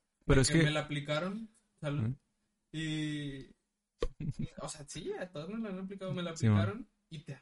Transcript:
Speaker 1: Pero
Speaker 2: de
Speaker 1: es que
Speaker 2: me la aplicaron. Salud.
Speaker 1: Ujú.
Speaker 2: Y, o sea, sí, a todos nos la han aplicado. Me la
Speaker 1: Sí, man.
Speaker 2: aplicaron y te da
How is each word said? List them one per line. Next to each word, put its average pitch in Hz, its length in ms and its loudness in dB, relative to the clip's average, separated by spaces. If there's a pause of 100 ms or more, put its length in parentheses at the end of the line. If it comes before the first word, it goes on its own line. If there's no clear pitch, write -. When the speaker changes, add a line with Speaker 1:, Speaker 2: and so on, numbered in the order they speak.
(260)
Speaker 1:
Pero 139 120 8
Speaker 2:
de 135 60 8
Speaker 1:
es - 80 4
que 160 120 8
Speaker 2:
me 151 80 6
la 151 100 2
aplicaron. 151 680 -2 (320)
Salud. 143 220 0
Speaker 1:
Ujú. 127 120 0 (560)
Speaker 2:
Y, 151 760 -4 (1120)
o 143 80 -8
sea, 143 180 -12
sí, 170 320 -8
a 180 120 -6
todos 156 180 -8
nos 226 120 -6
la 220 80 -4
han 185 100 -6
aplicado. 190 340 -6
Me 180 80 -4
la 170 140 -4
Speaker 1:
Sí, 120 120 2
man. 104 120 6
Speaker 2:
aplicaron 104 280 -2 (220)
y 156 100 -10
te - 140 -12
da - 80 -14